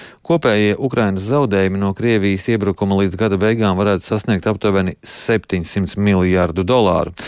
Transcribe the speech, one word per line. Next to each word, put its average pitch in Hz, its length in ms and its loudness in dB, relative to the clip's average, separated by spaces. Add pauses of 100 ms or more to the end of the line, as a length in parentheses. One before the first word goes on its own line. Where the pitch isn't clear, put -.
(220)
kopējie 107 560 2
Ukrainas 101 480 -2
zaudējumi 101 540 0
no 98 160 0
Krievijas 101 560 0
iebrukuma 98 480 0
līdz 90 180 0
gada 98 220 0
beigām 107 400 0
varētu 101 260 0
sasniegt 101 400 -2
aptuveni 98 560 0
septiņsimt - 960 -4
miljārdu 92 640 2
dolāru. 87 540 0 (120)